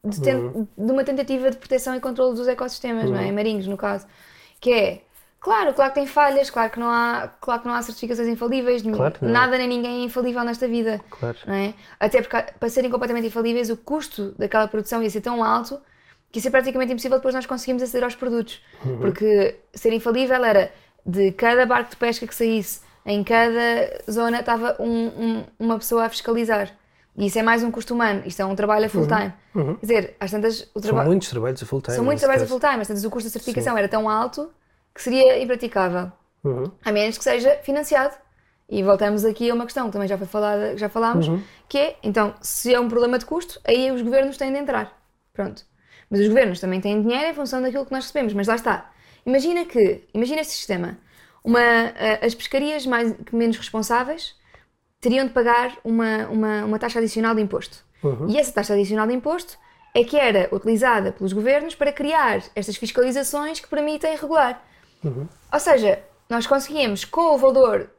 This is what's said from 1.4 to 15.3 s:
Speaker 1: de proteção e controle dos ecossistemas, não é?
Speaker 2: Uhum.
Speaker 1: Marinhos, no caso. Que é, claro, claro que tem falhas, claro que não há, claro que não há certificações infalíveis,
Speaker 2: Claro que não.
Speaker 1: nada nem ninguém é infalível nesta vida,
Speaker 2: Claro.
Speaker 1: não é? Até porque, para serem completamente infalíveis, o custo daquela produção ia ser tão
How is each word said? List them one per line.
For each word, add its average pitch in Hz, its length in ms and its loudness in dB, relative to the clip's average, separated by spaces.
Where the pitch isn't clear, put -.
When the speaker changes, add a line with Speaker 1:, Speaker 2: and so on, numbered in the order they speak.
Speaker 1:
de 247 80 -4
proteção 262 380 -4
e 254 40 -6
controle 254 360 -2
dos 240 120 -6
ecossistemas, 247 600 -4
não 196 80 -2
é? 196 100 -2
Speaker 2:
Uhum. 196 60 -2
Speaker 1:
Marinhos, 208 340 -2
no 196 100 -6
caso. 202 280 -6
Que 247 140 2
é, 196 280 0
claro, 381 340 2
claro 269 200 2
que - 60 -6
tem 277 60 -2
falhas, 277 440 4
claro 226 200 0
que 226 100 -10
não 233 100 -2
há, 233 400 0
claro 233 220 -2
que 240 60 -8
não 240 60 -4
há 240 80 -2
certificações 233 460 -4
infalíveis, 240 540 0
Speaker 2:
Claro 208 320 0
que - 100 -8
não. 233 80 0
Speaker 1:
nada 247 260 4
nem 254 100 -2
ninguém 247 340 -2
é - 20 -4
infalível 247 400 -4
nesta 233 240 -4
vida, 226 320 -2
Speaker 2:
Claro. - 280 -8
Speaker 1:
não 196 60 -4
é? 107 200 -2
Até 220 240 2
porque, - 160 -4
para 233 100 -2
serem 247 220 0
completamente 233 360 -2
infalíveis, 233 420 -2
o 233 80 -4
custo 233 600 -8
daquela 214 300 0
produção 214 340 -4
ia 220 80 -2
ser 208 120 -6
tão 240 200 -4